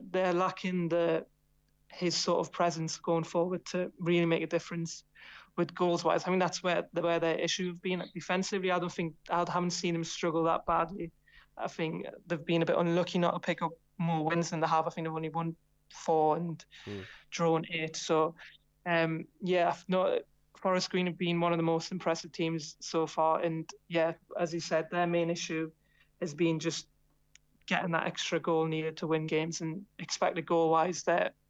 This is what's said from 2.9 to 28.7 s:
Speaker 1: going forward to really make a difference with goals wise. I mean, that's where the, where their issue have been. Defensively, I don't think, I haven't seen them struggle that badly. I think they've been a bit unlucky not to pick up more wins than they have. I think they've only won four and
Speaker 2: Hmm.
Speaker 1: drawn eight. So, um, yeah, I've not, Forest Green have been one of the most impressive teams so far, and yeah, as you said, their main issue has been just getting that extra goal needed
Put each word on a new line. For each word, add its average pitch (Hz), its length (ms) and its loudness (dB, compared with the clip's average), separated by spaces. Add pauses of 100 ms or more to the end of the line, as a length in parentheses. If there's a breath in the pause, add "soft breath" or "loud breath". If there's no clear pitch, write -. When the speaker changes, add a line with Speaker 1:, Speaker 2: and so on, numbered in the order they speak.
Speaker 1:
going 165 280 0
forward 180 420 0
to 180 320 -2
really 175 260 4
make 165 160 2
a 165 60 -2
difference 170 560 -4 (520 loud breath)
with 170 200 0
goals 170 280 2
wise. 165 220 4
I 180 60 0
mean, 185 80 4
that's 175 240 0
where 175 300 0
the, 165 100 -2
where 170 160 2
their 165 160 2
issue 175 320 -2
have 175 160 -8
been. 180 200 -2 (120)
Defensively, 185 560 -2
I 180 80 2
don't 175 120 -2
think, 165 220 -4 (160)
I 175 180 2
haven't 180 220 0
seen 170 240 -2
them 165 100 -2
struggle 165 420 -2
that 165 200 0
badly. 170 460 -2 (440 soft breath)
I - 120 -6
think 165 400 -4 (180)
they've 165 180 -4
been 165 200 2
a - 20 0
bit 165 120 2
unlucky 175 420 2
not 175 140 2
to 175 60 -6
pick 170 220 -4
up 165 120 -4 (260)
more 165 260 0
wins 170 240 0
than 165 120 -4
they 160 60 2
have. 160 200 2
I - 20 -4
think 165 160 -6
they've 160 80 -4
only 160 160 -6
won 165 260 -4 (360)
four 156 460 2
and 165 280 -6 (200 loud breath)
Speaker 2:
Hmm. 104 160 -6 (280 loud breath)
Speaker 1:
drawn 165 420 2
eight. 160 240 -4
So, 160 380 2 (540 loud breath)
um, 165 380 2 (180)
yeah, 175 260 4
I've 175 180 -4
not, 185 340 2 (360)
Forest 185 340 0
Green 180 140 2
have 170 120 -4
been 170 220 0
one 170 140 2
of 170 40 2
the 165 60 2
most 160 280 0
impressive 165 400 -2
teams 165 480 -4
so 160 280 -2
far, 160 340 2
and 160 280 -2 (180)
yeah, 165 260 2 (260)
as 170 140 -2
you 170 60 -2
said, 160 320 0
their 175 160 2
main 170 220 2
issue 160 420 -4 (480 soft breath)
has 147 140 -6
been 160 260 2
just 160 280 -4 (800)
getting 175 260 0
that 165 160 0
extra 170 320 -2
goal 160 260 2
needed 160 320 -2